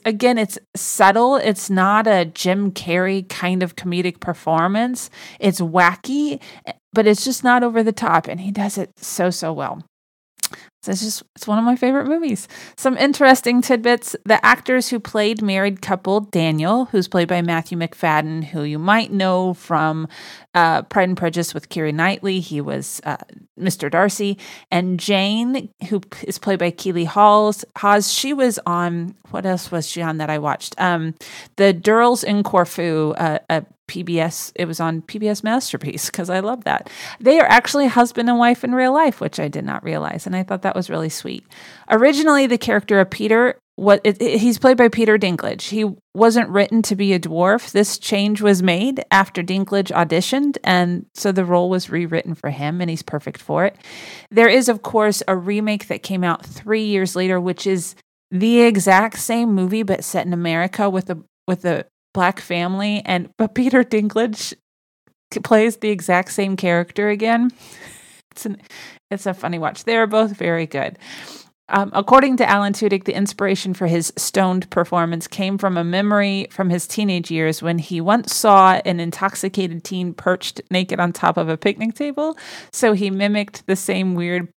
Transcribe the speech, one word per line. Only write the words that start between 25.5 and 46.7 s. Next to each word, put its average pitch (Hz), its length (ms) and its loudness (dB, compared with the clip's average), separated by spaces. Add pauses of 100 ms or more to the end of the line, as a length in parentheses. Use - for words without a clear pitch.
who 208 100 -2
p-, - 280 -16
is - 100 -6
played 196 220 -2
by 175 120 0
Keeley 175 340 -4
Hawes, 208 600 4 (120)
Hawes, 202 360 2
she 269 180 -4
was 262 340 0
on, 175 500 -4 (160)
what 190 140 -6
else 185 260 -4
was 165 180 -4
she 170 120 -8
on 160 180 -4
that 151 100 -4
I 151 80 -2
watched? - 420 -4
Um, 165 360 0 (420)
The 196 160 6
Girls 226 500 4
in 202 200 0
Corfu, 170 720 0
uh, 156 220 -2 (100)
a 160 160 -2 (220)
P 180 160 -10
B 170 160 -2
S, 160 340 -4
it 175 120 -6
was 165 160 -6
on 165 200 -4
P - 160 -12
B 208 120 -2
S 208 160 -4
Masterpiece, - 640 -4
'cause 175 200 -6
I 185 120 -2
love 226 240 -6
that. - 240 -2 (320)
They 277 180 6
are 294 60 8
actually 262 420 4
husband 240 400 2
and 240 100 2
wife 240 280 2
in 247 100 -2
real 254 160 2
life, 294 300 2
which - 180 -6
I 151 80 -2
did 143 160 -8
not - 180 -6
realize, 156 460 -6
and 185 80 -4
I 185 80 -2
thought 190 200 -6
that 190 120 -2
was 180 140 -4
really 160 180 -4
sweet. - 380 -10 (440)
Originally, 277 580 4
the 233 100 2
character 208 420 2
of 190 100 4
Peter, 220 480 0 (200)
what 202 260 6
it, 208 180 2
it, 226 200 2
he's 226 160 2
played 262 180 6
by 240 140 6
Peter 214 280 2
Dinklage. 180 520 -4
He 214 200 -2 (240)
wasn't 226 360 4
written 202 320 2